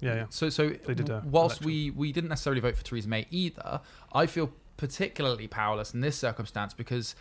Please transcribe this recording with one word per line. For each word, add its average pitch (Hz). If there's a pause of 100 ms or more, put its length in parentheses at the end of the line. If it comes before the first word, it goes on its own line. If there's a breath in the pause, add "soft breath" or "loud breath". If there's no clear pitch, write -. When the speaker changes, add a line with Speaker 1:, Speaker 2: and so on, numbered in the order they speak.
Speaker 1:
Yeah, 123
yeah. 113
Speaker 2:
So, -
so 151
Speaker 1:
They 139
did 147
a 107
Speaker 2:
whilst 165
Speaker 1:
election. 151
Speaker 2:
we, 151 (180)
we 143
didn't 165
necessarily 135
vote 120
for -
Theresa 107
May 110
either, 170 (320 loud breath)
I 143
feel 151 (240)
particularly 131
powerless 107
in 120
this 139
circumstance 107
because 120